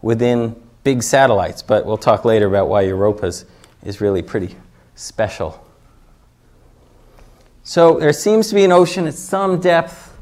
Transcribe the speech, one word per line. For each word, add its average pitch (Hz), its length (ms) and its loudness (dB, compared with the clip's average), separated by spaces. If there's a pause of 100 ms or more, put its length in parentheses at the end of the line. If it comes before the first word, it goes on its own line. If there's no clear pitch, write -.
within 117 580 -2 (240)
big 127 180 0
satellites, 110 600 0
but - 240 0
we'll 107 100 -4
talk 107 280 0
later 110 220 2
about 98 220 0
why 101 140 2
Europa's 95 640 -2 (360)
is - 180 -12
really 101 220 0
pretty 90 320 -8 (400)
special. - 720 -8 (2000)
So 170 360 4
there 156 140 2
seems 214 360 0
to 214 60 -6
be 202 100 4
an 185 80 4
ocean 175 340 2
at 143 80 -6
some 190 460 -4
depth 170 600 -2